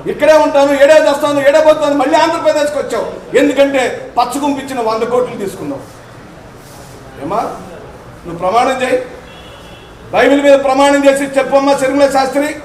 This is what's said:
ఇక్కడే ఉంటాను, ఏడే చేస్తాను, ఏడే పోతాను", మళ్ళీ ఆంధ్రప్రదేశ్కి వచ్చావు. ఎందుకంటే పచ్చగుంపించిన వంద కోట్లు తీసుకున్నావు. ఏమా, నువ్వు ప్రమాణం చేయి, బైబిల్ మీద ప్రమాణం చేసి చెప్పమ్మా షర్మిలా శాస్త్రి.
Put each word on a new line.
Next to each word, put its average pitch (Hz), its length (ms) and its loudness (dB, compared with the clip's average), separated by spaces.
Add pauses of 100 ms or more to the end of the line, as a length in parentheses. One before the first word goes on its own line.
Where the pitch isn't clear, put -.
ఇక్కడే 294 260 2
ఉంటాను, 285 400 4
ఏడే 277 220 4
చేస్తాను, 294 460 2
ఏడే 285 200 4
పోతాను", 302 340 2
మళ్ళీ 285 200 0
ఆంధ్రప్రదేశ్కి 302 640 0
వచ్చావు. - 580 -6
ఎందుకంటే 277 840 0
పచ్చగుంపించిన 269 640 -4
వంద 226 220 -4
కోట్లు 240 340 -2
తీసుకున్నావు. 156 460 -10 (1400)
ఏమా, 202 160 -4 (840)
నువ్వు 165 120 -12
ప్రమాణం 247 440 0
చేయి, - 240 -2 (1040)
బైబిల్ 269 300 2
మీద 277 220 4
ప్రమాణం 277 400 2
చేసి 277 200 2
చెప్పమ్మా 277 520 0
షర్మిలా 277 340 0
శాస్త్రి. 277 540 -2